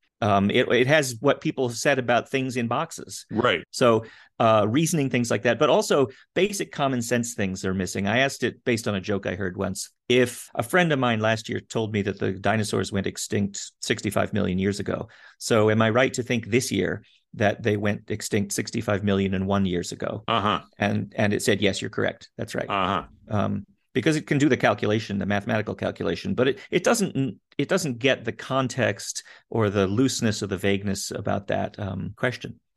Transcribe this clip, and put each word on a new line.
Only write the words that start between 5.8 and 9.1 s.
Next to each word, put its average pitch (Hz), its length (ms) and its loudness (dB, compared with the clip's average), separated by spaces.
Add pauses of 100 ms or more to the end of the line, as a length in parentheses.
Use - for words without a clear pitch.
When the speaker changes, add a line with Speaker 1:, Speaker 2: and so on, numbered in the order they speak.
Speaker 1:
basic 196 380 0
common 135 300 -2
sense 117 320 -2
things 95 320 -4
are 92 80 0
missing. 95 340 -2
I 110 120 2
asked 139 220 0
it - 220 -4
based 117 240 0
on 104 80 -2
a 95 60 -2
joke 98 260 -2